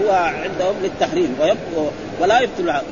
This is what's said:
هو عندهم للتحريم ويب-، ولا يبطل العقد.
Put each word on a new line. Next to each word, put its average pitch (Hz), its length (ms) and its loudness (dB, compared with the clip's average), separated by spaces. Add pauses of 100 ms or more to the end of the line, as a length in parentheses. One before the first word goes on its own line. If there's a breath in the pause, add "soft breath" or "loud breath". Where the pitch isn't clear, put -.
هو 208 80 4
عندهم 175 680 0
للتحريم 165 580 0
ويب-، 165 460 0 (340)
ولا 214 180 4
يبطل 202 240 0
العقد. 147 280 0